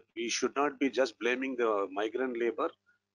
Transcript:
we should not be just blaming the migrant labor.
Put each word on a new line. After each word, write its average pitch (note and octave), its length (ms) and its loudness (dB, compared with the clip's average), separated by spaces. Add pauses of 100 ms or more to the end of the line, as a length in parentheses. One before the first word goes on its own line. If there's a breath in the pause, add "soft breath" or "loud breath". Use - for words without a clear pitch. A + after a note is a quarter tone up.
(180)
we A#2 100 -2
should A2+ 300 0
not C#3 220 2
be C#3 100 4
just A#2 300 2
blaming B2+ 360 0
the A2 380 2
migrant A#2 440 -2
labor. A#2 320 0 (460)